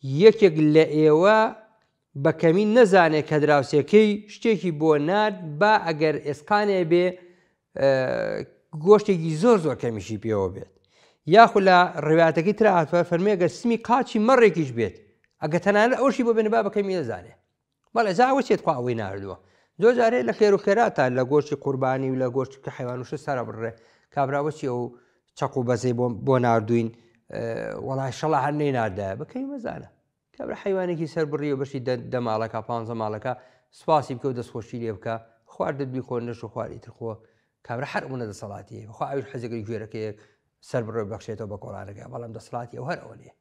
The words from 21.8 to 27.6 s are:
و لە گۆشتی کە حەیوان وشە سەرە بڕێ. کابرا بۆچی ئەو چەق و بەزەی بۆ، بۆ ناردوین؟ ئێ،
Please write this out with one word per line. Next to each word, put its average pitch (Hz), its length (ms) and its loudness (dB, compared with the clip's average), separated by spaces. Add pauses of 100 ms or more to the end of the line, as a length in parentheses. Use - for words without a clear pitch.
و 131 60 -2
لە 127 140 -2
گۆشتی 131 300 -6
کە - 100 -14
حەیوان 127 300 -10
وشە 135 180 -10
سەرە 135 260 -6
بڕێ. 110 280 -10 (420)
کابرا 139 320 -2
بۆچی 151 260 -8
ئەو 123 100 -4 (560)
چەق 131 180 -4
و 131 120 -2
بەزەی 123 300 0
بۆ، 123 80 0 (200)
بۆ 135 80 4 (120)
ناردوین؟ 117 420 2 (460)
ئێ، 107 80 -8 (440)